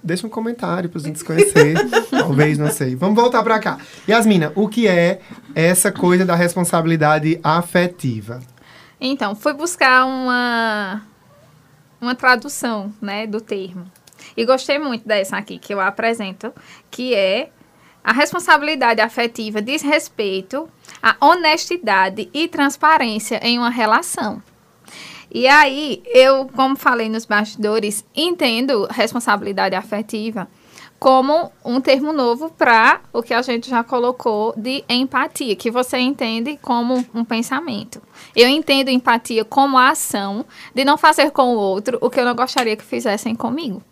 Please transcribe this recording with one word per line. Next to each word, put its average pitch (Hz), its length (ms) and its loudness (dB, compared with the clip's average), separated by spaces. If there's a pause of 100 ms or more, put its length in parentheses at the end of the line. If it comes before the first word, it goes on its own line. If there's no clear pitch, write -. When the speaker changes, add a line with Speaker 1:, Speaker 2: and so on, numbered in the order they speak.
Speaker 1:
deixa 185 240 -6
um 214 40 -8
comentário 202 580 -4
pra 175 140 -10
gente 156 160 -8
se - 60 -14
conhecer. 403 500 4 (180)
<laughs> 453 160 0
Talvez, 151 480 2
não 151 140 -2
sei. 127 260 -4
Vamos 190 180 0
voltar 240 280 2
pra 220 160 0
cá. 175 180 -4 (320)
Yasmina, 208 460 4
o 208 120 0
que 214 220 0
é 175 320 2 (340)
essa 175 380 2
coisa 180 320 2
da 175 100 2
responsabilidade 165 1080 2
afetiva? 151 960 -2 (580)
Speaker 2:
Então, 254 360 -4
fui 294 180 -2
buscar 269 540 2
uma, 233 960 -2 (1000)
uma 247 140 -2
tradução, 247 760 -2 (120)
né, 208 240 -6
do 214 140 -6
termo. 190 440 -10 (520)
E 233 80 -2
gostei 262 340 0
muito 247 280 -6
dessa 202 300 -2
aqui, 196 220 -10
que - 160 -10
eu 196 60 -4
apresento, 214 720 -4 (380)
que 254 240 -4
é: 202 360 0 (520)
"A 220 100 0
responsabilidade 285 880 2
afetiva 226 580 -4
diz 262 220 -4
respeito 269 840 -4 (340)
à 226 180 2
honestidade 302 1120 0
e 320 160 -4
transparência 277 960 0
em 240 160 0
uma 240 120 0
relação." 233 720 -2 (880)
E 247 180 0
aí, 285 580 4
eu, 262 480 6
como 262 220 2
falei 233 320 0
nos 220 180 -4
bastidores, 214 800 -2 (100)
entendo 269 760 0
responsabilidade 202 840 -2
afetiva 214 720 -6 (500)
como 269 540 2 (100)
um 240 160 -2
termo 269 320 2
novo 277 380 -2
pra 247 520 4 (120)
o 240 100 -4
que 240 120 -4
a 233 80 2
gente 240 260 -4
já 240 160 0
colocou 240 720 -2
de 254 320 -6
empatia, 254 680 -2
que 226 160 -4
você 254 280 -2
entende 254 640 -4
como 247 500 -2
um 233 100 -4
pensamento. 233 800 -6 (340)
Eu 240 140 4
entendo 277 400 0
empatia 247 560 0
como 269 320 2
a 254 140 6
ação 202 560 -6 (280)
de 262 120 0
não 285 100 4
fazer 302 360 4
com 247 220 2
o 226 40 0
outro 196 420 -2
o 247 80 0
que 247 100 0
eu 247 60 2
não 247 100 0
gostaria 233 420 -2
que - 80 -20
fizessem 226 500 -4
comigo. 240 580 -6